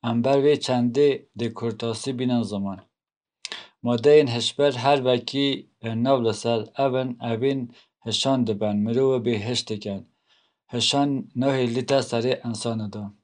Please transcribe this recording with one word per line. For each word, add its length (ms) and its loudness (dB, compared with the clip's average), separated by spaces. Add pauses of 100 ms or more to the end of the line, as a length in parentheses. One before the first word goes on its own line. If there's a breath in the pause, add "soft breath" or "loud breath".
Em 200 0
ber 140 4
vê 160 6
çendê 720 2 (120)
dê 160 -4
kurtasî 640 -4
bînin 240 2
ziman. 360 -4 (1040 loud breath)
Madeyên 420 6
hişber 460 0
her 240 2
wekî 720 -2 (140)
nav 420 0
li 100 2
ser 260 -2 (180)
evin, 400 -2 (140)
evên 360 -2 (380 loud breath)
hişan 400 0
diben, 300 -2
mirov 480 2
bê 260 -2
hişt 200 -6
dikin. 380 -8 (640)
Hişan 640 0
nahê 380 0
lî 120 -2
te 80 2
serê 540 0
insana 440 -6
da. 200 -10 (120)